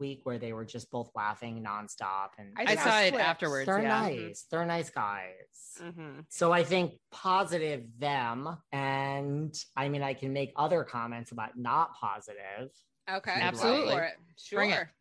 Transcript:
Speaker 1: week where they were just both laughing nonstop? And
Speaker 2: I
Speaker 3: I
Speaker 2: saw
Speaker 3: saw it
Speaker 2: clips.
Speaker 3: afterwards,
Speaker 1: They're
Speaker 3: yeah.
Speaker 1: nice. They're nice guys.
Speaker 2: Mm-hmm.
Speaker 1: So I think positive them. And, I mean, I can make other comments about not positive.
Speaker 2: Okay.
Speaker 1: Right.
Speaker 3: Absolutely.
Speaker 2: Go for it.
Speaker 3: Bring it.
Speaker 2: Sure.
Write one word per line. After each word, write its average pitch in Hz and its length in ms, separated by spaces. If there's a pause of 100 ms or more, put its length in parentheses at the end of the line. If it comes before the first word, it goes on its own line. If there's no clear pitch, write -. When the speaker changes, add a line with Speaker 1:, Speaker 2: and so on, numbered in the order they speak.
Speaker 1:
week 139 240
where 123 140
they 113 140
were 113 120
just 113 260
both 120 240
laughing 113 520
nonstop? 101 720
And 104 180
Speaker 2:
I 196 160
Speaker 3:
I - 20
Speaker 2:
saw - 100
Speaker 3:
saw 220 160
it 190 120
Speaker 2:
clips. 226 120
Speaker 3:
afterwards, 151 420
Speaker 1:
They're 196 160
Speaker 3:
yeah. 220 180
Speaker 1:
nice. 131 500
They're 170 160
nice 170 240
guys. 101 400 (500)
Speaker 2:
Mm-hmm. 160 480
Speaker 1:
So 170 240
I 175 120
think 175 300 (160)
positive 160 760 (140)
them. 139 600 (140)
And, 139 840 (220)
I 139 120
mean, 143 140
I 135 120
can 135 180
make 135 240
other 156 280
comments 117 480
about 117 240
not 123 380
positive. 104 760 (400)
Speaker 2:
Okay. 190 200
Speaker 1:
Right. 185 120
Speaker 3:
Absolutely. 226 500
Speaker 2:
Go 139 60
for - 60
it. 160 100 (380)
Speaker 3:
Bring 202 180
it. 180 40
Speaker 2:
Sure. 160 160 (100)